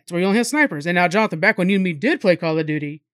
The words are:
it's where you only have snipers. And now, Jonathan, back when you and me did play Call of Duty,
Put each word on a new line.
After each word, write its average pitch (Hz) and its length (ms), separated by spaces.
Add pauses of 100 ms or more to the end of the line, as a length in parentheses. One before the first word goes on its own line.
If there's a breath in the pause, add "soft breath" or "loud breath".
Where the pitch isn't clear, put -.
it's - 100
where 175 100
you 185 60
only 196 100
have 233 100
snipers. 170 400
And 175 80
now, 175 120
Jonathan, 190 320
back 202 200
when 180 100
you 202 60
and 190 80
me 180 100
did 214 260
play 180 160
Call 160 220
of 160 80
Duty, 151 380 (100)